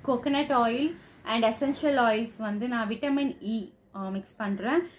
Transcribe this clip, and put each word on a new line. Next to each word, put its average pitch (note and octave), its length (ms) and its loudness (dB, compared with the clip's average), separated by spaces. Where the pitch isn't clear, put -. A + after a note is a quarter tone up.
coconut C#4 480 0
oil C#4 300 0
and A3+ 200 0
essential C#4 540 2
oils A3+ 400 2
வந்து G#3+ 300 -4
நான் A3+ 200 -2
vitamin C#4 540 0
இ, G#3+ 300 -4
ஆ, G3 140 -6
mix G3 280 -8
பண்றேன். G#3+ 440 0